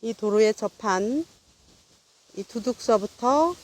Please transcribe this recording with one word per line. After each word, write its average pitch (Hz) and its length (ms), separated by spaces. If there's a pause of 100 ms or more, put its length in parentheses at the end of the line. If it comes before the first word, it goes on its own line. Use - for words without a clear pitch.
이 226 140
도로에 214 380
접한 214 720 (1080)
이 196 80
두둑서부터 240 1200